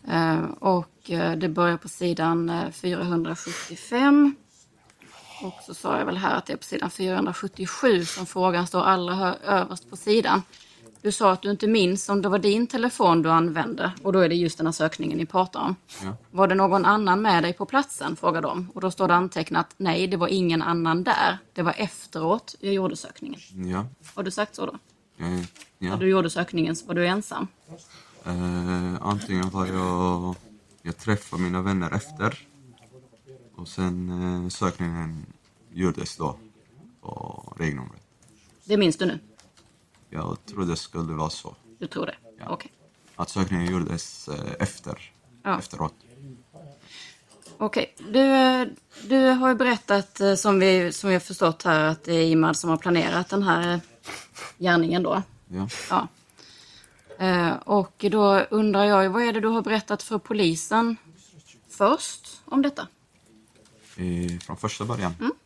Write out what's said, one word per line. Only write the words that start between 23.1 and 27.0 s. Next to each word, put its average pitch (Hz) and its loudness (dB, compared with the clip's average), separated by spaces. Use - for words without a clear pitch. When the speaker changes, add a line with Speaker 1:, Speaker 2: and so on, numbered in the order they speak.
Speaker 2:
Ja. 98 -2
Speaker 1:
Har 202 -8
du 185 -4
sagt - -6
så - -6
då? - -10
Speaker 2:
Ja, - -8
ja. 90 -4
Speaker 1:
När - -4
du 190 2
gjorde 185 4
sökningen 165 -2
så - -14
var 165 -6
du 175 0